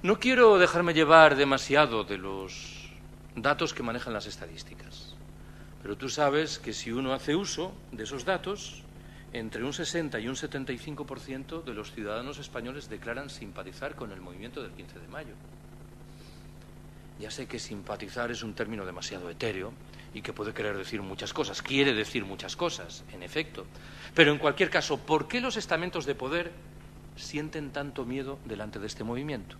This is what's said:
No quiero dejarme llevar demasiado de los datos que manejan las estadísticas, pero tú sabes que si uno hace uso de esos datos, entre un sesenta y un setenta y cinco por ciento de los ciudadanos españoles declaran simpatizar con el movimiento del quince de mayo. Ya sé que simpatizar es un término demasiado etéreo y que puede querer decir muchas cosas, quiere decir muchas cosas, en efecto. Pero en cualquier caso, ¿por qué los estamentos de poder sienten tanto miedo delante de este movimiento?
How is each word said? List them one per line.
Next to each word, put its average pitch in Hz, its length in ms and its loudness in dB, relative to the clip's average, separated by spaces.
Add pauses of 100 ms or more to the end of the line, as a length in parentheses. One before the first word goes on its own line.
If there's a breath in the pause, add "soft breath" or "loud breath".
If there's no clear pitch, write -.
No 208 180 4
quiero 240 380 10
dejarme 170 360 8
llevar 156 400 12
demasiado 135 720 6
de 98 120 -4
los 95 720 -8 (460)
datos 143 400 0
que - 80 -6
manejan 120 300 -4
las 107 140 -4
estadísticas, - 880 -14 (680 loud breath)
pero 101 140 -4
tú 131 120 -6
sabes 147 520 2
que 113 120 -6
si 113 200 -6
uno 131 200 0
hace 135 220 0
uso 185 400 -2 (160)
de 110 140 -8
esos 123 200 -8
datos, 190 600 -4 (500 loud breath)
entre 110 280 -6
un 143 120 -4
sesenta 156 440 -2
y 110 80 -4
un 127 100 -4
setenta 135 360 -6
y 120 60 -6
cinco 147 260 -10
por 135 160 -10
ciento 135 400 -10
de 131 140 -8
los 104 180 -8
ciudadanos 113 460 -6
españoles 139 500 -10
declaran 117 400 -8
simpatizar 98 640 -12
con 120 180 -8
el 92 100 -12
movimiento 104 400 -12
del 101 80 -12
quince - 280 -16
de 87 100 -16
mayo. 147 260 -14 (1900 loud breath)
Ya 110 100 -10
sé 123 160 -10
que 120 120 -8
simpatizar 107 720 -6
es 117 120 -6
un 110 120 -8
término 107 320 -6
demasiado 90 420 -8
etéreo 95 460 -6 (400 loud breath)
y 110 80 -10
que 113 100 -8
puede 107 220 -6
querer 104 240 -2
decir 101 240 -6
muchas 98 320 -8
cosas, 101 260 -4
quiere 139 320 4
decir 107 320 -2
muchas 95 320 -8
cosas, 151 560 -6
en 90 100 -14
efecto. 101 440 -6 (480 loud breath)
Pero 147 180 10
en 147 60 2
cualquier 151 320 4
caso, 151 280 2
¿por 151 300 2
qué 247 140 0
los 247 140 -2
estamentos 175 500 -2
de 143 80 0
poder 165 380 -4 (640)
sienten 151 540 -6
tanto 143 360 -6
miedo 135 400 -4
delante 107 320 -8
de 101 80 -8
este - 180 -8
movimiento? 120 560 -6